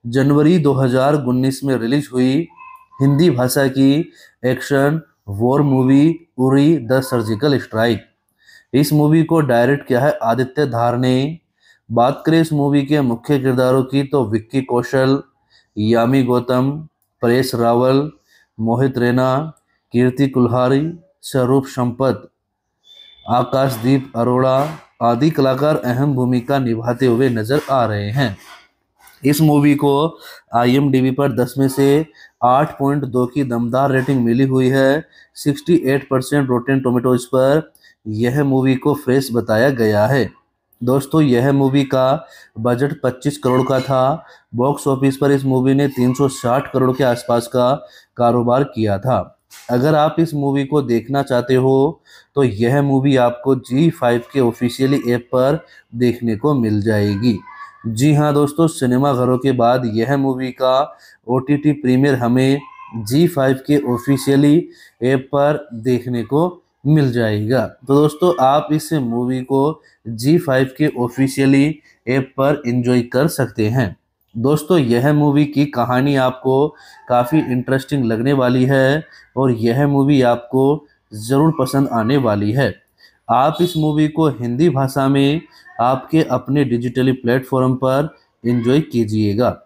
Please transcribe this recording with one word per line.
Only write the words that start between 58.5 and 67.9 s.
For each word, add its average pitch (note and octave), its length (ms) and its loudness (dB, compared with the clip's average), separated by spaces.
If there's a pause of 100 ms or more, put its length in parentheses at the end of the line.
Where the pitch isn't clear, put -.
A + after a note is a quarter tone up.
सिनेमा C3+ 460 0
घरों B2+ 240 0
के C3+ 140 0
बाद B2 340 2
यह A2+ 300 -2
मूवी C3 360 -4
का C3 440 -2 (300)
ओटीटी C#3+ 480 0
प्रीमियर C3 400 2
हमें B2+ 460 0 (380)
जी B2 300 0
फाइव C3+ 380 0
के D3 200 2
ऑफिशियली C#3 840 2 (360)
ऐप C3 280 -2
पर C#3+ 420 0
देखने A#2+ 500 -4
को E3 380 -2 (240)
मिल C#3+ 260 2
जाएगा। A2 540 0
तो - 280 -4